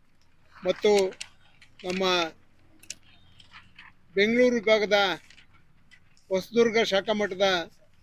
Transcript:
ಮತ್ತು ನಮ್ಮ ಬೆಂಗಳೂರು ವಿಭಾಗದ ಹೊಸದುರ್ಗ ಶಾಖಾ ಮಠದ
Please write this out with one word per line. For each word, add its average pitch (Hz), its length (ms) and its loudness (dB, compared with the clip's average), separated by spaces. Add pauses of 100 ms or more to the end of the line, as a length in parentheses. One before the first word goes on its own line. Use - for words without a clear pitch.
(640)
ಮತ್ತು 196 440 2 (760)
ನಮ್ಮ 185 200 -4 (2000)
ಬೆಂಗಳೂರು 233 400 2
ವಿಭಾಗದ 202 680 0 (1080)
ಹೊಸದುರ್ಗ 214 500 0
ಶಾಖಾ 202 340 0
ಮಠದ 190 580 -2 (320)